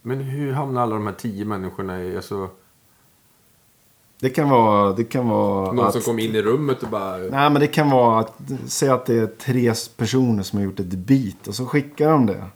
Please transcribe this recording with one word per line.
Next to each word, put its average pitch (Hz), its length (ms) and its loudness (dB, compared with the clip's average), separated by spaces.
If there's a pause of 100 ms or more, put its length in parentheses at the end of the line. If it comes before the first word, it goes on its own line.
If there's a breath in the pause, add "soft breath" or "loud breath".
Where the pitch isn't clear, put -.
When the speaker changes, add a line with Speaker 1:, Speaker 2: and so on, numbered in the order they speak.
Speaker 1:
"Men 131 200 -6
hur 135 300 -4
hamnar 131 300 -2
alla 110 140 0
de 107 120 -2
här 95 60 -6
tio 104 320 -6
människorna 92 580 -6
i... 92 120 -6
Alltså" 95 340 -8 (1700 soft breath)
Speaker 2:
Det 131 80 0
kan 143 200 2
vara... 104 440 6
Det 113 100 -2
kan 120 240 -2
vara 101 440 0
Speaker 1:
Någon 120 160 2
Speaker 2:
att 101 60 0
Speaker 1:
som 117 80 -2
kom 117 180 -2
in 110 160 -2
i 107 60 2
rummet 127 420 0
och 113 60 -8
bara 95 280 -4
Speaker 2:
Nej, 135 320 0
men 147 100 4
det 147 80 4
kan 151 220 2
vara 120 300 6
att... 110 140 -4 (320)
Säg 135 240 -2
att 123 160 2
det 117 100 2
är 110 120 2
tre 123 400 -2
s-, 113 200 -2 (100)
personer 117 460 2
som 101 160 -4
har 101 60 0
gjort 95 140 -6
ett 98 60 -4
beat, 98 600 0
och 101 80 -8
så 123 100 -6
skickar 147 460 0
de 139 140 4
det 98 200 -4 (100)